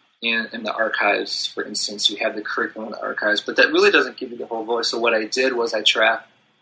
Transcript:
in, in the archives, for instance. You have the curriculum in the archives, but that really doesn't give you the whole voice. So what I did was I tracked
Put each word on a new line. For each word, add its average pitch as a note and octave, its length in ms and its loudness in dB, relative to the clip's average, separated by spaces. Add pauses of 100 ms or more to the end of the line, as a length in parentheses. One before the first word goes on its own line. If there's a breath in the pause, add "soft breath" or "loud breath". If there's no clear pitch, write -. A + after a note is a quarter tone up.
(200)
in, A2+ 320 -2
in A2+ 120 -8
the G#2+ 80 -4
archives, - 760 0
for - 180 -6
instance. G#2 460 -2
You G#2 80 -6
have A2 160 -2
the G#2+ 80 -6
curriculum A2 460 -6
in G#2+ 40 -10
the - 100 -10
archives, G#2+ 380 0
but - 160 -4
that C3 160 6
really G3 180 6
doesn't C3 260 2
give A#2+ 140 -8
you A#2+ 60 -12
the A#2+ 100 -10
whole A2+ 180 -4
voice. A2+ 240 0
So A#2+ 100 -2
what A#2 160 2
I A2 100 2
did B2+ 300 0
was A#2 180 0
I G#2+ 100 -2
tracked A2+ 460 2 (340)